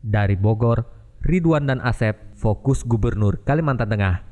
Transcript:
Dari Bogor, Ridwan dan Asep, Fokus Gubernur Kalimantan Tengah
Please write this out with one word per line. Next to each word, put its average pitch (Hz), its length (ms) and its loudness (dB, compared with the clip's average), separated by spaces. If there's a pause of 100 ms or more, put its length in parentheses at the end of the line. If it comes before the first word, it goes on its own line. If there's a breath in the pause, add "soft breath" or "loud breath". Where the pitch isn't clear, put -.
Dari 104 320 0
Bogor, 113 480 0 (400)
Ridwan 156 480 2
dan 127 80 -2
Asep, 113 560 -4
Fokus 113 480 0
Gubernur 107 640 0
Kalimantan 139 400 0
Tengah 98 440 0